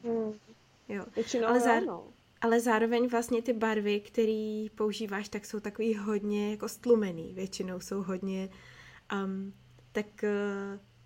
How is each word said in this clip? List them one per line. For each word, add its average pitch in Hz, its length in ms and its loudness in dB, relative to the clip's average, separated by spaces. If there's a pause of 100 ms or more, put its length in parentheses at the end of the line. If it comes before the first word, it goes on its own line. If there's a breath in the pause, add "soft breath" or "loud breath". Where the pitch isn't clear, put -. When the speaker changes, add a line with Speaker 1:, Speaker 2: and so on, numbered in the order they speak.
Speaker 1:
Hmm. 226 300 -2 (560)
Speaker 2:
Jo. 202 160 -6 (100)
Speaker 1:
Většinou 226 320 0
Speaker 2:
Ale 240 100 6
Speaker 1:
jo, 240 80 2
Speaker 2:
zár-, 233 200 4
Speaker 1:
no. 175 180 -6 (380)
Speaker 2:
ale 233 180 4
zároveň 233 480 4
vlastně 240 340 0
ty 254 120 2
barvy, 214 480 2
který 214 680 0
používáš, 208 600 -4
tak 208 160 -6
jsou 214 140 -6
takový 214 360 -2
hodně 208 560 0
jako 208 180 -6
stlumený. 185 640 2
Většinou 185 460 -6
jsou 196 240 -4
hodně... 190 460 -4 (760 loud breath)
Um, 190 300 -6 (380)
tak, 208 320 -6
eh, 202 560 -2 (260)